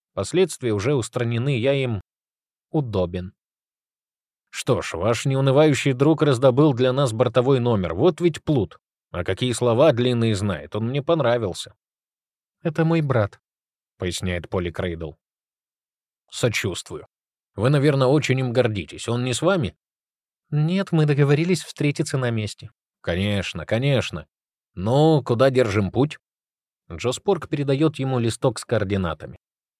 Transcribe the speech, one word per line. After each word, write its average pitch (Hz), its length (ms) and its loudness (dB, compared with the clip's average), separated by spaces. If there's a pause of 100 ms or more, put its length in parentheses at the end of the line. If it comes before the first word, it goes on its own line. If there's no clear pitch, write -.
(140)
Последствия 131 580 -2
уже 104 220 0
устранены, 120 640 -2
я 135 160 2
им 123 260 -2 (680)
удобен». 92 640 -2 (1120)
«Что - 320 -2
ж, - 140 -8
ваш 107 320 0
неунывающий 135 680 4
друг 143 300 2
раздобыл 139 500 4
для 127 200 2
нас 131 200 0
бортовой 123 480 2
номер. 101 340 0
Вот 151 280 2
ведь 175 200 0
плут. - 360 -2 (320)
А 87 140 -6
какие 120 280 -2
слова 123 400 4
длинные 117 420 0
знает. 92 400 -4
Он 110 140 -4
мне 135 140 -4
понравился». 120 720 0 (880)
«Это 160 240 0
мой 165 160 2
брат», 120 360 0 (600)
поясняет 90 500 -6
Полли 90 220 -4
Крейдл. 82 420 -6 (1160)
«Сочувствую. 92 760 -4 (480)
Вы, 104 140 0
наверное, 139 380 2
очень 131 340 2
им 127 140 -4
гордитесь. 110 540 -2
Он 120 160 -2
не 127 100 -4
с - 80 -6
вами?» 165 340 0 (760)
«Нет, 165 400 0
мы 156 140 4
договорились 147 580 2
встретиться 147 540 -4
на 127 120 -2
месте». 110 400 -6 (300)
«Конечно, 92 640 -4
конечно. 120 600 -2 (480)
Ну, 139 500 2
куда 127 240 2
держим 110 420 2
путь?» 135 280 0 (720)
Джо 113 220 -4
Спорк 180 360 -2
передаёт 143 500 0
ему 131 200 -2
листок 117 400 -2
с - 80 -14
координатами. 95 720 -4 (420)